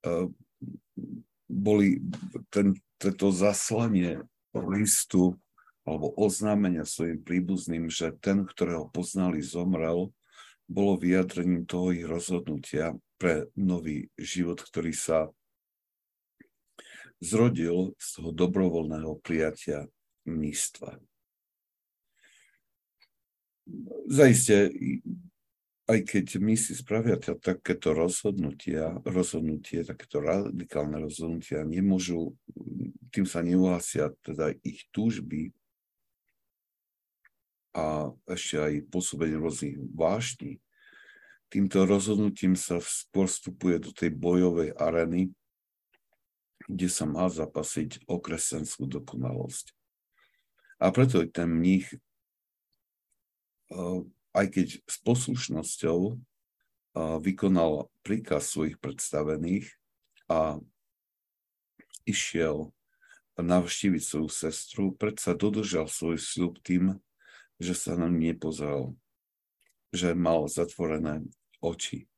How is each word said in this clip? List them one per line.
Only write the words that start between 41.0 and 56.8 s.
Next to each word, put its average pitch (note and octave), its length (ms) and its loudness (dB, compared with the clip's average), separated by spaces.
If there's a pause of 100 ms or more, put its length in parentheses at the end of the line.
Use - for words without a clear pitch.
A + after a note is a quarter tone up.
Týmto G2 360 2
rozhodnutím G2 720 2
sa F2 240 -2
skôr - 480 -2
vstupuje F#2 480 -2
do - 160 -6
tej E2+ 200 0
bojovej E2+ 640 2
arény, E2+ 520 2 (1400)
kde F2+ 240 -2
sa - 160 -2
má D#2+ 240 0
zapasiť D#2 800 -6
o F2 80 -2
kresťanskú D#2+ 720 -6
dokonalosť. - 800 -8 (1120)
A F#2 80 6
preto B2 400 4
ten E2+ 160 -2
mních, F2 480 2 (1800)
eh, F2+ 320 -4 (320)
aj G2 160 6
keď F2+ 180 2 (160)
s - 220 -10
poslušnosťou, A#2+ 960 0 (160)
eh, B2+ 40 -12 (1040)